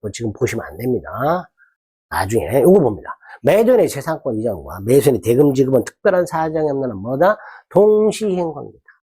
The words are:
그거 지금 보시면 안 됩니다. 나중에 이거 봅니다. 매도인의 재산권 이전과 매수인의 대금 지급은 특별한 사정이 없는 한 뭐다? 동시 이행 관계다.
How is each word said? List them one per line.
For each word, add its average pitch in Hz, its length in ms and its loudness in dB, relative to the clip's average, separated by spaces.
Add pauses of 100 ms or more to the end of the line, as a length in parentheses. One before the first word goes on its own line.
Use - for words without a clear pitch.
그거 104 120 -10
지금 113 200 -8
보시면 113 340 -4
안 - 100 -16
됩니다. 127 720 -4 (580)
나중에 110 520 -2
이거 175 120 6
봅니다. 127 440 0 (260)
매도인의 208 460 4
재산권 139 520 -6
이전과 98 460 -8
매수인의 131 340 4
대금 135 340 2
지급은 127 300 2
특별한 180 420 -2
사정이 160 440 -4
없는 135 200 -4
한 101 80 -10
뭐다? 139 380 0 (320)
동시 208 640 2
이행 175 220 -4
관계다. - 300 -16 (200)